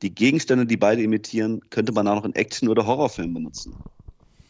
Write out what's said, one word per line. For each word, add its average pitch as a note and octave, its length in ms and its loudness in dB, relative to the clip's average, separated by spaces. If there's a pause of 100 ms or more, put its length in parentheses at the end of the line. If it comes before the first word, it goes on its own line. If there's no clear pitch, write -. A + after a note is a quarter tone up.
Die F#2+ 100 -4
Gegenstände, B2+ 520 2
die A2+ 120 0
beide G#2+ 240 4
imitieren, A2 680 -2
könnte A2+ 220 -2
man G#2+ 160 2
auch G2+ 80 2
noch G#2 100 -4
in G#2+ 100 -4
Action- A2 340 -2
oder A2 160 2
Horrorfilmen A2+ 480 -2
benutzen. D#2 420 -10 (760)